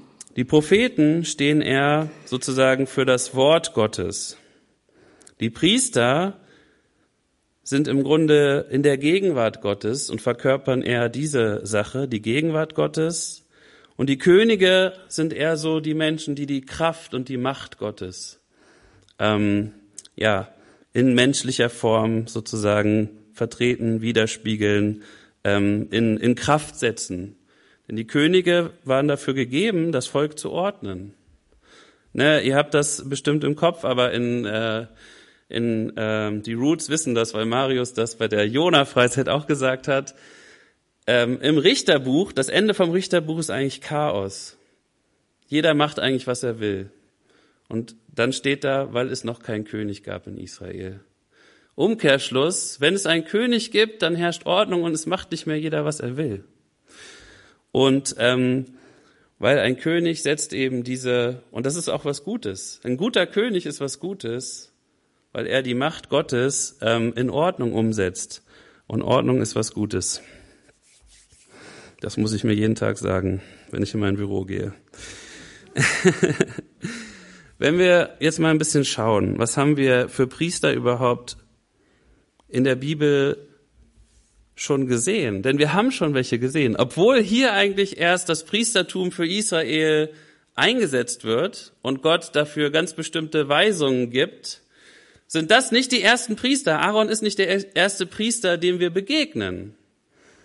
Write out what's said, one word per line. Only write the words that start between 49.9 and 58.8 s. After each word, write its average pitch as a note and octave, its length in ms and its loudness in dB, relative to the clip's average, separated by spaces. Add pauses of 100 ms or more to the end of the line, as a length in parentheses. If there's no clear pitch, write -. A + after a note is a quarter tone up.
gab F#2+ 240 -12
in G2 100 -14
Israel.“ F#2 640 -14 (760)
Umkehrschluss, D3+ 1040 0
wenn D#3 140 2
es G3 120 -4
einen D#3+ 180 0
König A3+ 460 -2
gibt, A3 320 0
dann E3+ 140 0
herrscht E3+ 300 -4
Ordnung F#3 360 0
und E3+ 100 -2
es D#3 140 -6
macht F3+ 240 -4
nicht - 160 -8
mehr D#3 140 -2
jeder, D#3 240 -2
was D3+ 160 -4
er B2 160 -6
will. B2+ 260 -6 (1300)
Und, C3+ 480 2
ähm, B2+ 460 2 (760)